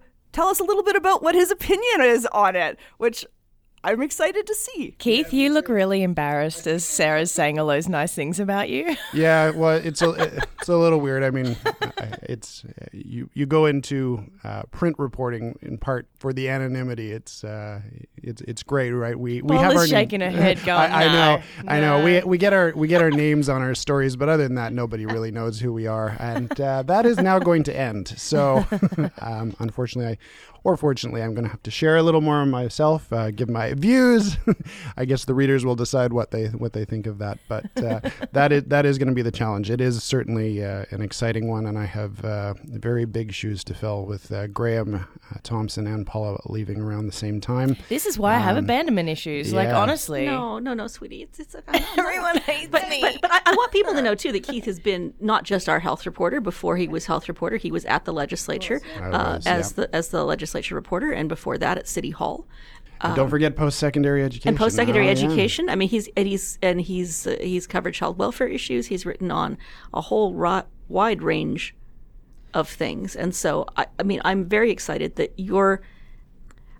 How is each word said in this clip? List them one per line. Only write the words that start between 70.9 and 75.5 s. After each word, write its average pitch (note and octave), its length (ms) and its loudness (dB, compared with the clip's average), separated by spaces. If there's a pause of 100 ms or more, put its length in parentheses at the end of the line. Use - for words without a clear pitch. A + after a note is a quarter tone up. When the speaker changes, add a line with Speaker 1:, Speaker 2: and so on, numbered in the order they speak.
Speaker 4:
range D#3+ 540 -2 (800)
of D#3 140 0
things. F3+ 460 -6
And F3 220 -4
so, D3+ 300 -2 (100)
I, C#3 100 0 (140)
I - 20 -20
mean, G3 220 -2
I'm F#3+ 220 0
very G#3+ 260 2
excited - 440 -6
that - 200 -2
you're, G3 440 2 (1000)